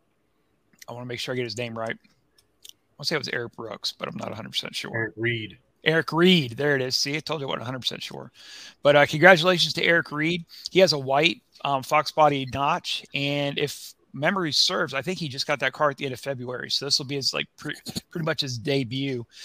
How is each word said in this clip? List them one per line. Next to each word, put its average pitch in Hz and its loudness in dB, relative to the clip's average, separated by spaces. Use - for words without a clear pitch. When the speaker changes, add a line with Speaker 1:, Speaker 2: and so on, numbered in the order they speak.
Speaker 1:
I 120 -14
wanna 123 -12
make 123 -8
sure 135 -6
I - -4
get 123 0
his 110 -8
name 117 -6
right. 113 -4
I - -20
wanna 147 -12
say - 0
it - -4
was 131 -6
Eric 117 -6
Brooks, - -8
but - -6
I'm - -8
not - -6
a - -8
hundred 113 -12
percent - -6
sure. - -8
Speaker 2:
Eric 113 -4
Reed. 110 -4
Speaker 1:
Eric 160 2
Reed. 160 4
There 143 2
it 131 0
is. 127 -2
See, 143 -2
I 160 -6
told 151 -6
you 135 -6
I - -4
wasn't - -4
a - -10
hundred 127 -8
percent - -6
sure. - -12
But, 143 8
uh, 143 8
congratulations 160 6
to 170 -2
Eric 170 2
Reed. 165 0
He 180 6
has 185 8
a 151 0
white, 139 0
um, 139 0
Fox 151 2
body 143 4
notch, 143 -2
and 143 -2
if - -6
memory 165 0
serves, 175 0
I 135 -2
think 175 -4
he 165 -6
just 131 -6
got 143 0
that 135 0
car 151 2
at 135 -2
the 143 -6
end 135 -4
of 120 -8
February. 123 -8
So - -2
this 139 2
will 143 -6
be 135 -6
his, 131 -2
like, - -2
pre-, 147 -8
pretty 165 -6
much 160 0
his 127 -6
debut, 135 -2